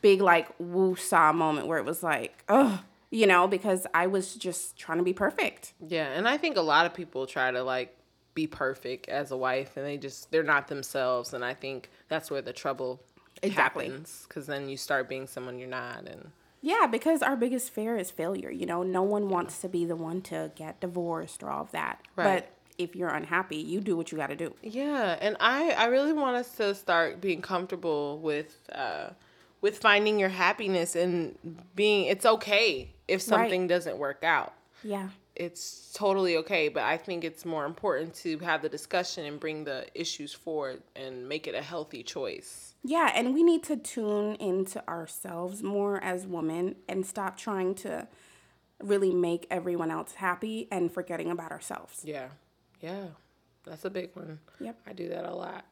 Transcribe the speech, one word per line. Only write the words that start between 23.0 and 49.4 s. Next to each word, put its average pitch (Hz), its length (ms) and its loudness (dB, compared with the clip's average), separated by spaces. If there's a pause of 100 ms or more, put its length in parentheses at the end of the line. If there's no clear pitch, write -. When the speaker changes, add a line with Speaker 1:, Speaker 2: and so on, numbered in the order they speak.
Speaker 1:
unhappy, 160 480 0
you 160 220 -2
do 190 160 0
what 165 140 -4
you 156 80 -6
gotta 143 160 -2
do. 160 260 -6
Speaker 2:
Yeah, 240 600 -2
and 214 180 0
I, 277 320 4
I 226 160 4
really 269 260 4
want 269 240 2
us 247 200 -4
to 202 180 2
start 170 460 2
being 180 220 -2
comfortable 165 760 -2
with, 151 540 -4
uh, 90 380 -6 (500)
with 208 180 0
finding 214 400 6
your 190 120 4
happiness 185 680 2
and 175 420 0 (380)
being, 208 300 4
it's 196 200 2
okay 208 640 4 (160)
if 185 140 2
Speaker 1:
Right. - 20 -6
Speaker 2:
something 202 460 4
doesn't 170 280 0
work 139 280 -4
out. 160 280 2 (300)
Speaker 1:
Yeah. 196 280 -6 (260)
Speaker 2:
It's - 560 -10
totally 196 460 2
okay, 160 300 0
but 147 140 -2
I 143 140 2
think 170 260 -6
it's 160 220 -8
more 156 200 -4
important 165 520 -2
to 160 220 -4
have 165 240 0
the 156 60 -2
discussion - 560 -4
and 143 140 -8
bring 156 240 -6
the 135 320 -6
issues 147 400 -8
forward 147 480 -6 (140)
and 131 320 -10
make 156 180 -6
it 135 80 -6
a 131 80 -4
healthy 147 400 -8
choice. - 600 -8 (200)
Speaker 1:
Yeah, 302 300 2
and 247 200 2
we 320 100 6
need 330 200 6
to 302 120 -2
tune 208 600 -2
into 190 520 -2
ourselves 175 760 -8
more 202 400 0
as 185 240 -4
women 170 500 -2 (120)
and 190 180 -2
stop 190 300 -4
trying 190 400 -2
to - 320 -8 (720)
really 196 300 4
make 175 380 0